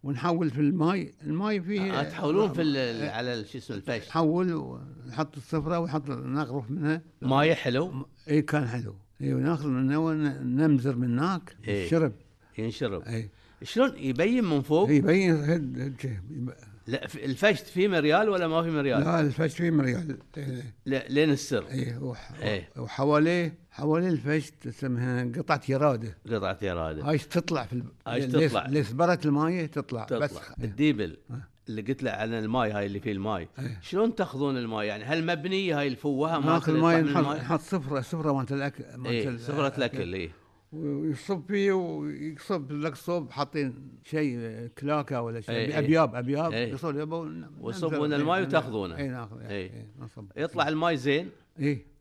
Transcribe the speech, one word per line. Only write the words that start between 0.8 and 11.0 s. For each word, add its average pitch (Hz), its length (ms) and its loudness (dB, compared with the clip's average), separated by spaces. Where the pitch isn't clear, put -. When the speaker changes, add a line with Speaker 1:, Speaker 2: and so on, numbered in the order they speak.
Speaker 1:
الماي 190 380 -2
فيه 190 380 -2
Speaker 2:
آه، 147 40 0
تحولون 170 500 2
في 165 80 0
ال-، 147 140 2
Speaker 1:
إيه. 123 340 -2
Speaker 2:
على 123 240 -4
ال-، 110 140 -6
شو - 100 -12
اسمه، 113 200 -8
الفش. 113 320 -6
Speaker 1:
نحول 170 440 2
ونحط 127 840 -8
السفرة 160 420 -2
ونحط 147 300 -4
نغرف 131 640 -4
منها. 156 300 0
Speaker 2:
ماي 143 340 4
حلو؟ 143 360 0
Speaker 1:
م-، 135 140 -8
إيه، 147 180 4
كان 147 220 0
حلو. 113 280 -6
إيه، 135 140 0
وناخذ 143 320 0
منه 135 380 2
وننمزر 139 920 2
من 120 240 2